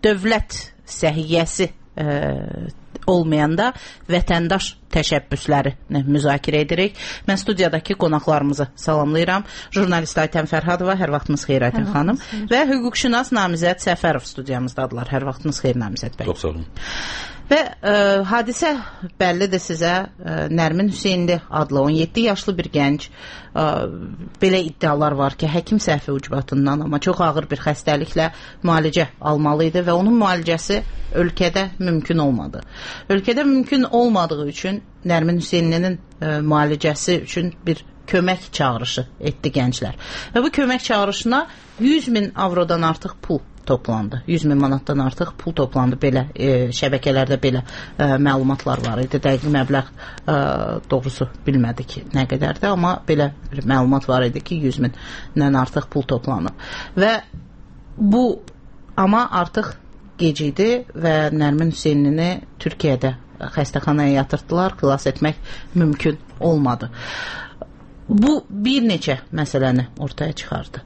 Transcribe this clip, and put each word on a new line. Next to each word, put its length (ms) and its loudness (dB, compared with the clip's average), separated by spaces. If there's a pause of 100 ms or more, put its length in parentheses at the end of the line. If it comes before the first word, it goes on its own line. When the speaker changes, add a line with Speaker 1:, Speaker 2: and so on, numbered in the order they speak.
Speaker 1:
dövlət 580 0 (260)
səhiyyəsi, 800 0 (320)
ə, 60 -4 (1040)
olmayanda 640 2 (360)
vətəndaş 580 2 (280)
təşəbbüslərini 1120 0
müzakirə 560 2
edirik. 340 0 (300)
Mən 140 0
studiyadakı 580 0
qonaqlarımızı 800 2
salamlayıram. 680 0 (280)
Jurnalist 480 0
Aytən 240 0
Fərhadova, 540 0
hər 160 0
vaxtınız 320 -2
xeyir 220 2
Aytən 180 -2
Speaker 2:
Hər 80 -2
Speaker 1:
xanım. 240 2
Speaker 2:
vaxtınız 300 -8
xeyir. 20 4
Speaker 1:
Və 80 4 (140)
hüquqşünas 640 0
namizəd 420 0
Səfərov 460 0
studiyamızdadılar. 880 -6
Hər 160 -2
vaxtınız 320 -6
xeyir 180 2
namizəd 380 -6
bəy. 100 -2
Speaker 3:
Çox 140 -4
sağ 80 0
olun. 160 -8 (800)
Speaker 1:
Və, 140 4 (180)
ə, 120 2 (360)
hadisə 460 0 (420)
bəllidir 480 2
sizə, 280 0 (120)
ə, 280 -10 (200)
Nərmin 400 2
Hüseynli 460 0 (100)
adlı 320 0
on 160 4
yeddi 300 2
yaşlı 320 0
bir 160 -4
gənc, 320 2 (500)
ə, 80 2 (720)
belə 320 4
iddialar 480 0
var 160 0
ki, 160 -2
həkim 320 0
səhvi 320 0
ucbatından, 720 0
amma 160 0
çox 240 2
ağır 240 0
bir 160 -6
xəstəliklə 640 0 (400)
müalicə 400 2 (120)
almalı 500 2
idi 100 2
və 160 2
onun 240 6
müalicəsi 600 0 (340)
ölkədə 540 2 (100)
mümkün 400 2
olmadı. 400 0 (480)
Ölkədə 400 2
mümkün 480 4
olmadığı 560 2
üçün 300 -6 (260)
Nərmin 320 2
Hüseynlinin, 600 0 (200)
ə, 240 -2
müalicəsi 800 2
üçün 300 -4 (100)
bir 160 0 (280)
kömək 440 0
çağırışı 540 -2 (140)
etdi 360 -4
gənclər. 400 -2 (380)
Və 100 4
bu 80 0
kömək 320 0
çağırışına 640 0 (340)
yüz 280 4
min 280 0
avrodan 460 2
artıq 400 -2
pul 160 -2 (300)
toplandı. 580 -2
Yüz 180 0
min 120 4
manatdan 420 2
artıq 400 -2
pul 140 -6
toplandı 480 0
belə, 220 2 (120)
e, 380 2
şəbəkələrdə 640 2
belə, 240 2 (380)
e, 60 2 (120)
məlumatlar 720 2
var 160 -2
idi. 180 -2
Dəqiq 320 2
məbləğ, 300 2 (420)
e, 120 2 (540)
doğrusu 360 0 (200)
bilmədik 520 0 (160)
nə 160 2
qədərdir, 400 0
amma 240 2 (140)
belə 180 4 (240)
bir 180 -6
məlumat 400 4
var 160 4
idi 160 -2
ki, 240 -6
yüz 160 0
mindən 800 0
artıq 320 -2
pul 160 -2
toplanıb. 460 -2 (420)
Və 140 4 (880)
bu, 420 4 (560)
amma 300 4 (160)
artıq 320 -4 (440)
gec 280 2
idi 240 2 (240)
və 420 2
Nərmin 380 2
Hüseynlini 560 2 (340)
Türkiyədə 480 0 (400)
xəstəxanaya 640 0
yatırtdılar, 640 -2
xilas 320 2
etmək 220 -2 (400)
mümkün 420 2 (240)
olmadı. 480 2 (1200)
Bu 400 4
bir 400 0
neçə 300 0 (180)
məsələni 480 2 (160)
ortaya 320 -4
çıxardı. 540 -8